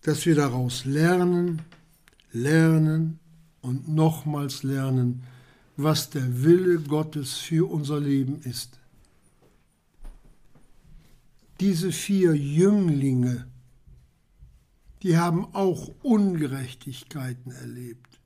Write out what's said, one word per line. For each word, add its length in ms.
Dass 240
wir 100
daraus 500
lernen, 760
lernen 880
und 280
nochmals 720
lernen, 600
was 340
der 340
Wille 360
Gottes 540
für 360
unser 300
Leben 440
ist. 360
Diese 320
vier 440
Jünglinge, 1120
die 160
haben 360
auch 380
Ungerechtigkeiten 1500
erlebt. 760